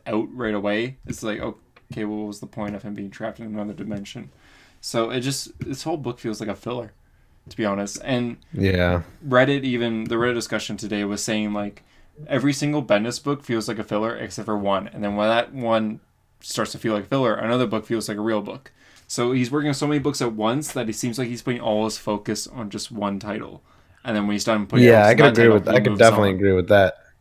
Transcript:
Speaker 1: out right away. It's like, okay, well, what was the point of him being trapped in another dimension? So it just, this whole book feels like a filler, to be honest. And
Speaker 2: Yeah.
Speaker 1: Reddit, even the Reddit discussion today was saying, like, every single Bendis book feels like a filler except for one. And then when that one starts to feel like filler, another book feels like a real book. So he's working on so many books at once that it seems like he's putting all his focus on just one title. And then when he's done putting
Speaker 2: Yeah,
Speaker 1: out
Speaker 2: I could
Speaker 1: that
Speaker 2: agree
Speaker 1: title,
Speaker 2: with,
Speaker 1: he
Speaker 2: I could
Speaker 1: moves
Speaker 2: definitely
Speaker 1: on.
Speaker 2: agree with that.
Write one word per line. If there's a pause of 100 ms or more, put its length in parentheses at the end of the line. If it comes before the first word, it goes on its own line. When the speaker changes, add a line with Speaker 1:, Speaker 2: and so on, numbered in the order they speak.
Speaker 1:
out
right
away.
It's
like,
okay,
well,
what
was
the
point
of
him
being
trapped
in
another
dimension? (500)
So
it
just,
this
whole
book
feels
like
a
filler, (560)
to
be
honest.
And (140)
Speaker 2:
Yeah. (240)
Speaker 1:
Reddit,
even
the
Reddit
discussion
today
was
saying,
like, (440)
every
single
Bendis
book
feels
like
a
filler
except
for
one.
And
then
when
that
one (420)
starts
to
feel
like
filler,
another
book
feels
like
a
real
book. (360)
So
he's
working
on
so
many
books
at
once
that
it
seems
like
he's
putting
all
his
focus
on
just
one
title. (420)
And
then
when
he's
done
putting
Speaker 2:
Yeah,
Speaker 1:
out
Speaker 2:
I
could
Speaker 1:
that
Speaker 2:
agree
Speaker 1:
title,
Speaker 2:
with,
Speaker 1:
he
Speaker 2:
I
could
Speaker 1:
moves
Speaker 2:
definitely
Speaker 1:
on.
Speaker 2:
agree
with
that. (260)